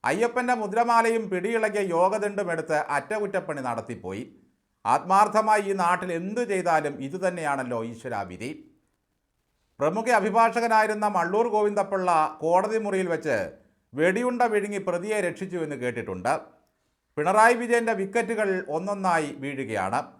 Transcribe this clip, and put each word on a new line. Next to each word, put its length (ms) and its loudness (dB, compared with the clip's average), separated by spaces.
അയ്യപ്പൻ്റെ 500 0
മുദ്രമാലയും 760 2
പിടിയിളകിയ 500 0
യോഗദണ്ഡും 720 0
എടുത്ത് 240 -2
അറ്റകുറ്റപ്പണി 840 -4
നടത്തിപ്പോയി. 760 -8
ആത്മാർത്ഥമായി 760 4
ഈ 100 -2
നാട്ടിൽ 400 0
എന്തു 280 -4
ചെയ്താലും 600 0
ഇതുതന്നെയാണല്ലോ 840 -4
ഈശ്വരാവിധി. 840 -8
പ്രമുഖ 300 0
അഭിഭാഷകനായിരുന്ന 1000 4
മള്ളൂർ 400 2
ഗോവിന്ദപ്പിള്ള 920 2
കോടതി 380 2
മുറിയിൽ 280 -2
വെച്ച് 440 -2
വെടിയുണ്ട 480 2
വിഴുങ്ങി 360 0
പ്രതിയെ 420 -2
രക്ഷിച്ചു 380 -4
എന്ന് 180 -4
കേട്ടിട്ടുണ്ട്. 600 -2
പിണറായി 380 6
വിജയൻ്റെ 380 0
വിക്കറ്റുകൾ 760 -2
ഒന്നൊന്നായി 680 0
വീഴുകയാണ്. 680 -2